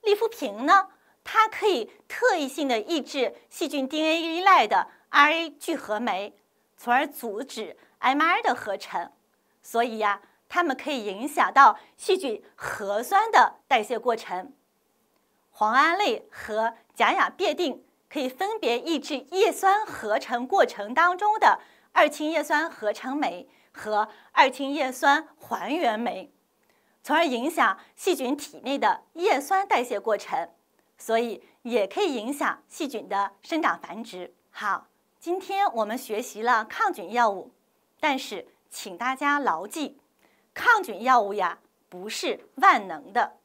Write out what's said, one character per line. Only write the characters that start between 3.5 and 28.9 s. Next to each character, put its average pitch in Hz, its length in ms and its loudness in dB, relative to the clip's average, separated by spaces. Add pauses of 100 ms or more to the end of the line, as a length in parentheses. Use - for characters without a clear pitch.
菌 277 200 -2
D 311 140 -2
N 320 40 2
A 320 140 2
依 330 220 -4
赖 359 240 6
的 202 220 0 (220)
R 294 220 6
A 330 180 -2
聚 - 260 -6
合 214 240 -6
酶， 202 360 -4 (400)
从 - 160 -4
而 285 140 2
阻 233 360 -10
止 214 340 -12 (240)
M 269 200 2
R 359 220 2
的 381 100 0
合 208 240 -6
成。 - 360 -8 (500)
所 233 200 -2
以 226 160 -4
呀， 202 220 0 (280)
它 349 140 0
们 320 140 0
可 - 140 -8
以 240 140 -4
影 208 220 -6
响 214 260 0
到 269 260 8 (180)
细 - 200 0
菌 254 260 -6 (120)
核 202 480 -4
酸 403 280 2
的 254 260 6 (100)
代 226 160 2
谢 220 160 -4
过 226 160 0
程。 185 380 -8 (1040)
磺 214 120 2
胺 302 280 4
类 381 340 -2
和 220 440 -4 (200)
甲 226 180 4
亚 214 180 2
卞 330 240 -2
啶 302 280 -4 (260)
可 311 120 -6
以 254 80 -2
分 392 300 -4
别 240 200 0
抑 320 200 -2
制 302 320 -8
叶 381 200 4
酸 392 340 2
合 226 340 -4
成 254 280 -4
过 330 180 4
程 214 300 -6
当 349 220 4
中 415 220 0
的 339 220 4 (320)
二 302 160 6
氢 302 220 -4
叶 311 120 0
酸 302 280 0
合 208 220 -4
成 254 240 -8
酶 180 320 -6 (240)
和 214 360 -2 (240)
二 277 180 6
氢 269 200 -6
叶 285 200 -2
酸 285 460 2
还 226 380 -6
原 240 240 0
酶， 190 340 -6 (680)
从 302 140 0
而 339 80 4
影 254 260 -2
响 233 280 2 (180)
细 359 180 0
菌 269 220 -2
体 - 240 -16
内 269 180 -4
的 208 240 2 (120)